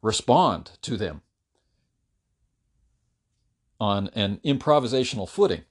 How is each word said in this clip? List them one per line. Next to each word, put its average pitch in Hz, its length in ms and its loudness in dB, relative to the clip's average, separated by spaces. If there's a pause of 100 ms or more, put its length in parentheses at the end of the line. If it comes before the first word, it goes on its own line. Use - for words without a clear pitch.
respond 110 680 2 (120)
to 127 120 -6
them 92 260 -6 (2500)
on 101 360 0
an 101 300 -2
improvisational 131 840 0
footing 196 440 0